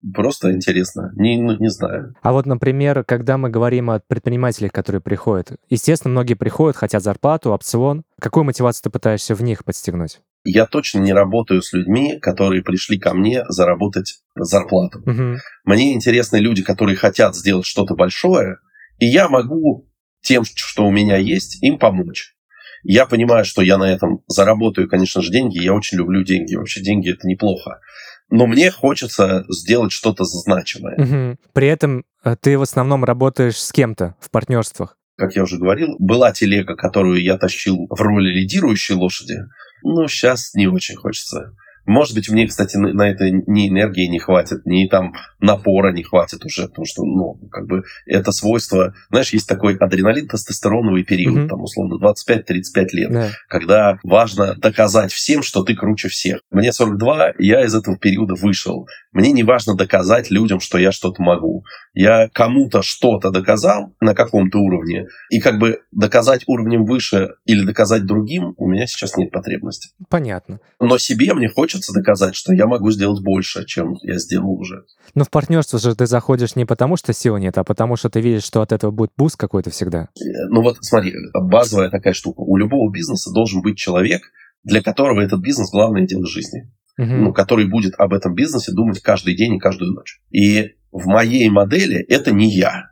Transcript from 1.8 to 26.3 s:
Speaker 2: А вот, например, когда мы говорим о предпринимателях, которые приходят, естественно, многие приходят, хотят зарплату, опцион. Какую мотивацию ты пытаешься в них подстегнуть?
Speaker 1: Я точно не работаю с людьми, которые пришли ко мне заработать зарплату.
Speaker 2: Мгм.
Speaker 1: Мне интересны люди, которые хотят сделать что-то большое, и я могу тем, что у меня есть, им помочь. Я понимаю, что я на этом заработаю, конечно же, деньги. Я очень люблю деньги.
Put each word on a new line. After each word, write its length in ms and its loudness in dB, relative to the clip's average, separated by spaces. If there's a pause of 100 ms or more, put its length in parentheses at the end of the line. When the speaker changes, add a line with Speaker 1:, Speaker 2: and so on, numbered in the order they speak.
Speaker 2:
А 100 2
вот, 140 0
например, 560 0
когда 360 -2
мы 120 -2
говорим 400 0
о 160 0
предпринимателях, 640 -2
которые 300 -4
приходят, 560 -4 (120)
естественно, 440 0
многие 220 0
приходят, 420 0
хотят 260 -2
зарплату, 480 0
опцион. 540 -2 (160)
Какую 240 0
мотивацию 400 0
ты 60 -4
пытаешься 440 -2
в 80 -4
них 220 -4
подстегнуть? 560 -6 (240)
Speaker 1:
Я 220 4
точно 340 -2
не 120 2
работаю 480 2
с 120 -12
людьми, 480 0
которые 420 0
пришли 380 -4
ко 140 0
мне 340 0
заработать 720 -2 (160)
зарплату. 680 0
Speaker 2:
Мгм. 340 -2 (260)
Speaker 1:
Мне 280 4
интересны 440 0
люди, 260 2
которые 320 0
хотят 400 2
сделать 320 -2
что-то 300 -2
большое, 640 0 (420)
и 60 4
я 220 4
могу 600 0 (340)
тем, 220 2
что 420 -2
у 60 4
меня 240 2
есть, 480 -2
им 160 2
помочь. 540 -2 (500)
Я 220 4
понимаю, 380 4
что 160 -4
я 160 4
на 140 2
этом 380 -2
заработаю, 600 2
конечно 320 0
же, 120 -4
деньги. 260 0
Я 160 0
очень 240 -4
люблю 240 0
деньги. 320 -2